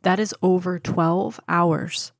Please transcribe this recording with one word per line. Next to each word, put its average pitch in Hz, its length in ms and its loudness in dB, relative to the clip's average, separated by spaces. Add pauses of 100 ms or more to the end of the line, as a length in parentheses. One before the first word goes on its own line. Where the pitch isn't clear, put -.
That 151 180 2
is 208 220 -2
over 180 360 2
twelve 175 680 -2
hours 170 720 0